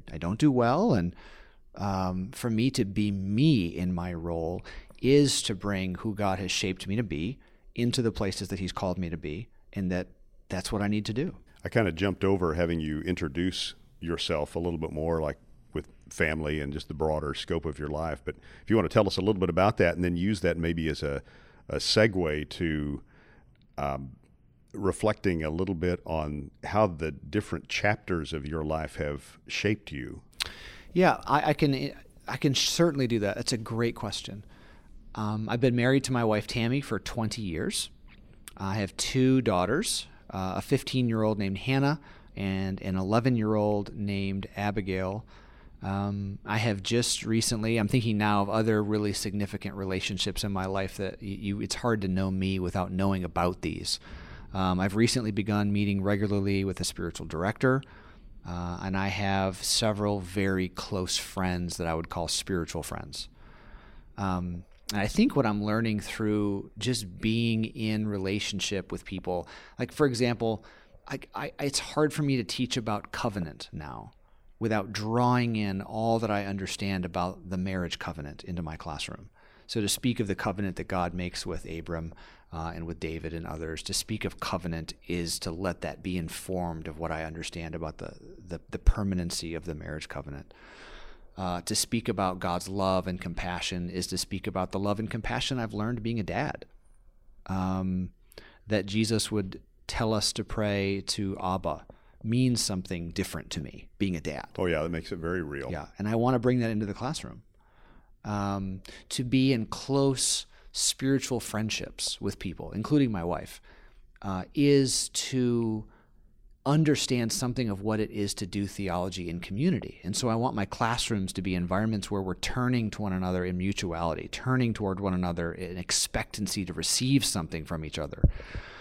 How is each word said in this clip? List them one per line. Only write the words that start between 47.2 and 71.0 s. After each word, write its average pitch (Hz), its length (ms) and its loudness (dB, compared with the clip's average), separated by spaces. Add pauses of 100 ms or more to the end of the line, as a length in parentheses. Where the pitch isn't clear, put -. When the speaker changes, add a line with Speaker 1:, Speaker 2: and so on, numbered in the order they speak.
Speaker 1:
recently, 113 520 2
I'm 104 120 2
thinking 117 280 2
now 104 260 4
of 101 60 0
other 110 340 4
really 104 300 2
significant 101 640 -4
relationships 95 720 -2
in 101 80 -2
my 95 140 0
life 98 300 -2
that 95 240 -4
y-, 107 80 -8
you, 101 320 -2
it's 101 140 -4
hard 113 280 2
to 95 60 0
know 95 220 2
me 95 280 0
without 90 320 0
knowing 95 340 2
about 87 380 0
these. 82 360 -2 (540)
Um, 92 260 2
I've 98 160 2
recently 113 380 2
begun 104 400 2
meeting 101 300 2
regularly 98 640 2
with 92 160 -2
a 87 40 -2
spiritual 82 420 -6
director, 107 560 2 (640)
uh, 87 340 -4
and 95 140 0
I 98 120 0
have 95 540 0
several 104 580 2
very 95 480 2
close - 480 -4
friends 90 600 -2
that 85 100 -2
I 82 80 0
would 82 140 -4
call 82 200 -2
spiritual 85 540 -2
friends. - 460 -10 (880)
Um, 90 480 -2 (280)
and 101 80 0
I 101 60 2
think - 280 4
what 135 100 4
I'm 104 200 2
learning 107 360 2
through 104 800 0
just 107 400 -2
being 113 460 2
in 107 420 -2
relationship 98 840 -2
with 87 120 -6
people, 90 440 -4 (300)
like, 123 140 -4
for 151 140 4
example, 117 580 0 (440)